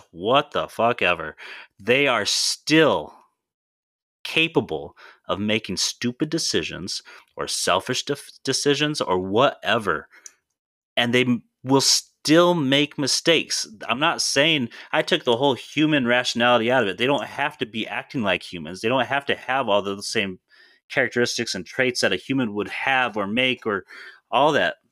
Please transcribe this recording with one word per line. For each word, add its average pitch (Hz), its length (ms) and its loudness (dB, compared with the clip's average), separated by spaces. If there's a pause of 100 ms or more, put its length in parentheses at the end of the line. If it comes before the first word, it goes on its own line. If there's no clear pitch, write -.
(120)
what 117 400 0
the 80 160 -2
fuck 117 340 0
ever, 82 340 0 (440)
they 127 280 2
are 110 180 0
still 135 880 2 (1120)
capable 117 720 -2 (320)
of 92 120 -2
making 107 380 -2
stupid - 520 -4
decisions 90 720 -4 (360)
or 73 100 -4
selfish - 580 -2
def-, - 240 -6 (140)
decisions 143 560 0
or 92 180 0
whatever. 98 920 0 (880)
And 120 160 0
they 127 80 6
m-, 123 220 2 (200)
will 131 180 4
still - 720 4
make 143 440 0
mistakes. - 680 0 (200)
I'm 117 120 -2
not 147 220 0
saying, 143 480 0 (220)
I 151 120 2
took 160 200 -2
the 117 140 2
whole 135 160 2
human 151 520 0
rationality 120 640 2
out 127 140 4
of 98 60 0
it. 90 80 -6
They 117 100 0
don't 120 180 0
have 139 340 -6
to 120 60 -4
be 110 220 -8
acting 117 360 -8
like 92 200 0
humans. 87 380 -12
They 113 80 -2
don't 127 160 0
have 135 220 -4
to 107 80 0
have 127 340 -4
all 101 120 4
the 98 220 -4
same 98 360 -4 (500)
characteristics 120 640 -2
and 90 100 -8
traits 127 360 -2
that 101 120 2
a 90 40 -2
human 131 360 -4
would 101 140 -4
have 127 480 -2
or 101 100 -2
make 123 400 -2
or 98 200 -4 (440)
all 139 220 4
that. 95 240 2 (160)